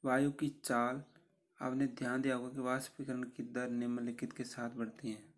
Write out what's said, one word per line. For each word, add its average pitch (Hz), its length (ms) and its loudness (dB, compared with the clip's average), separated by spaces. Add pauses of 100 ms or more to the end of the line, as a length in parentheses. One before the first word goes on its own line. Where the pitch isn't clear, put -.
वायु 135 260 4
की 147 180 0 (140)
चाल। 127 400 2 (580)
आपने 131 260 2
ध्यान 123 340 0
दिया 135 140 4
होगा 123 140 -2
कि 131 120 -4
वाष्पीकरण 127 600 0
की 120 200 -6
दर 123 260 -2
निम्नलिखित 120 640 0
के 127 100 -6
साथ 120 260 -4
बढ़ती 113 420 -4
है। 107 120 -8 (140)